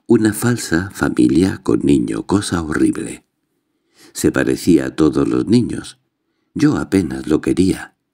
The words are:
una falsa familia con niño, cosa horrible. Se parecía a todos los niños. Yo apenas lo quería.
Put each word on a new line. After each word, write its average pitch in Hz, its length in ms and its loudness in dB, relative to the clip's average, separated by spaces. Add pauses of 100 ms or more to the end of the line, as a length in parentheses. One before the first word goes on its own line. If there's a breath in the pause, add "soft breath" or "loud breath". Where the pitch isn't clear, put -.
una 110 260 4
falsa 104 580 -2
familia 73 720 2
con 58 220 0
niño, 58 420 0
cosa 92 380 -2
horrible. - 640 -4 (880 soft breath)
Se - 180 0
parecía 67 540 2
a 62 100 -8
todos 73 320 0
los 62 200 -2
niños. 107 520 -2 (540)
Yo 147 240 0
apenas 73 500 -2
lo 76 140 2
quería. - 560 -2 (160)